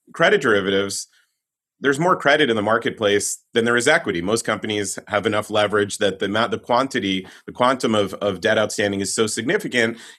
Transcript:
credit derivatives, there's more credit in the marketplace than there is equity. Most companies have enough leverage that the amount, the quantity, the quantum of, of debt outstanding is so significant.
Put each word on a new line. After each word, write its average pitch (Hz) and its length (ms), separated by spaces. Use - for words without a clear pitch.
credit 123 280
derivatives, 98 680
there's 139 220
more 180 160
credit 143 340
in 113 60
the 107 60
marketplace 104 880
than 117 120
there 120 120
is 120 100
equity. 143 360
Most 107 220
companies 104 640
have 104 180
enough 107 260
leverage 104 480
that 98 200
the 104 80
amount, 107 240
the 107 80
quantity, 117 720
the - 60
quantum 123 420
of, 101 200
of 95 260
debt 107 180
outstanding 101 420
is 98 140
so 110 140
significant. 117 680